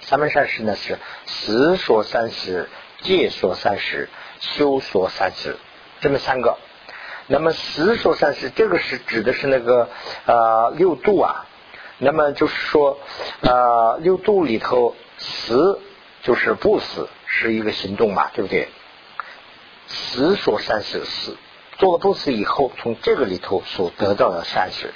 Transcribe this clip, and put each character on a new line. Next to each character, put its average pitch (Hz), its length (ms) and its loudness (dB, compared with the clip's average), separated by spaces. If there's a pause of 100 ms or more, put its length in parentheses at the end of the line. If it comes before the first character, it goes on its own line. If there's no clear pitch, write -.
三 - 180 0
门 147 120 0
善 135 180 2
事 - 140 -6
呢， 104 140 -2
是 - 220 -8 (280)
死 139 500 2
所 113 260 2
三 117 280 -2
十、 90 380 -6 (320)
戒 170 300 2
所 90 240 -2
三 101 240 -2
十、 - 300 -6 (320)
修 139 400 0
所 92 280 0
三 92 240 -2
十， - 240 -10 (440)
这 143 100 2
么 135 80 2
三 131 240 -2
个。 113 160 2 (720)
那 135 100 2
么 160 140 2
死 175 440 0
所 170 200 2
三 147 180 2
十， 135 160 -8
这 220 160 2
个 170 140 0
是 - 180 -6
指 113 240 -4
的 117 100 2
是 143 140 -4
那 131 140 4
个， 120 280 4 (380)
呃， 117 500 4
六 165 200 4
度 196 240 2
啊。 - 260 0 (520)
那 131 140 2
么 151 200 2
就 151 140 2
是 - 80 -4
说， 143 440 2 (440)
呃， 120 580 4
六 180 160 2
度 190 260 2
里 113 160 0
头 120 380 0 (220)
死 147 600 0 (420)
就 123 120 2
是 110 200 0
不 - 260 2
死， - 280 -8 (180)
是 - 260 -2
一 110 80 0
个 107 120 -2
行 98 220 -8
动 101 200 2
嘛， 76 180 0
对 110 100 -4
不 92 80 -6
对？ 85 180 -2 (1160)
死 - 480 -2
所 113 240 0
三 107 240 -2
十， 82 220 -8
死 - 320 -10 (400)
做 190 160 4
了 170 60 2
不 185 160 2
死 - 180 -2
以 104 120 0
后， - 340 0
从 113 240 -4
这 226 140 2
个 135 100 0
里 92 120 -4
头 - 280 -4
所 87 300 -4
得 101 180 0
到 113 160 2
的 85 140 -6
善 92 280 -2
事， - 240 -10